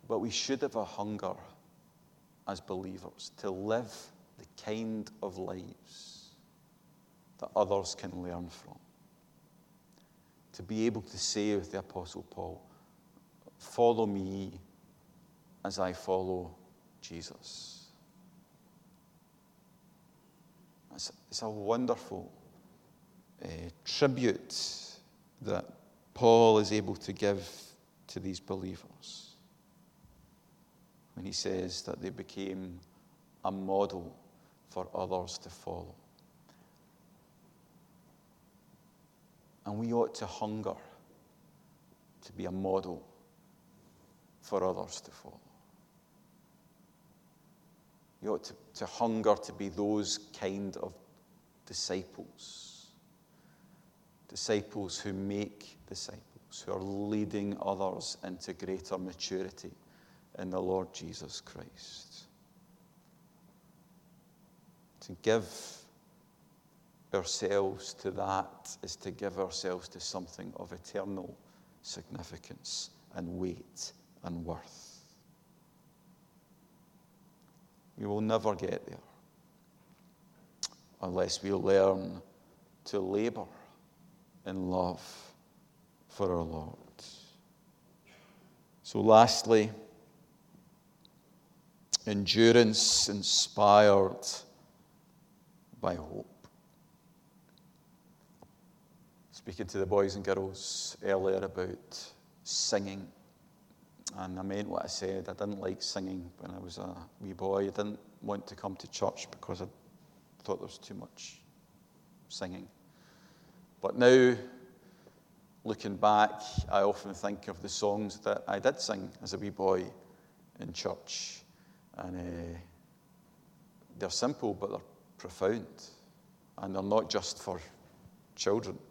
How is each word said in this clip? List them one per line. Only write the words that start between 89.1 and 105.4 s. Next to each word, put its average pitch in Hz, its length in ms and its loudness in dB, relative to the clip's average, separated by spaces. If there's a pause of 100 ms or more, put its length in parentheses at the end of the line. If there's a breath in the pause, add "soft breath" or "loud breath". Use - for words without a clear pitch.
endurance 110 1040 8
inspired 101 1120 8 (1600)
by 90 140 0
hope. 76 320 -10 (3000)
Speaking - 340 -8
to 98 140 -4
the 95 80 2
boys 98 260 4
and 98 100 -6
girls 95 800 -2
earlier 95 340 4
about 95 640 -4 (440)
singing, 98 640 -2 (1080)
and 92 220 -6
I 95 60 -6
meant 98 260 -2
what 90 140 -2
I - 40 -6
said. 95 400 -4
I 95 60 -6
didn't 101 260 -4